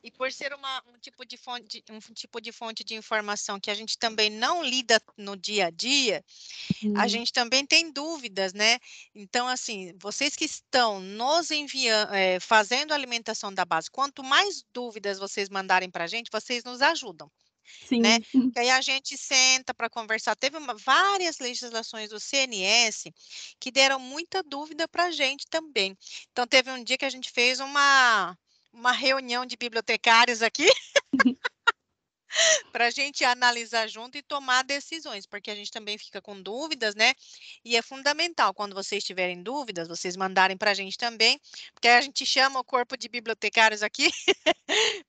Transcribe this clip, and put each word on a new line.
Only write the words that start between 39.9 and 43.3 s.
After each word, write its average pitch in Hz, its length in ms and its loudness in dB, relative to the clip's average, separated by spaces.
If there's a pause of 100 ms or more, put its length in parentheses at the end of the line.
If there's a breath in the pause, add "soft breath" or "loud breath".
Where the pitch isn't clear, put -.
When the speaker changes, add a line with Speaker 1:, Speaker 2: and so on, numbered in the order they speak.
Speaker 1:
mandarem 190 400 2
pra 208 160 0
gente 190 240 -6
também, 233 420 0 (340 loud breath)
porque - 140 2
aí 240 100 10
a 240 40 6
gente 277 240 -6
chama 269 340 2
o 247 40 -6
corpo 254 340 -4
de 240 100 -12
bibliotecários 220 760 2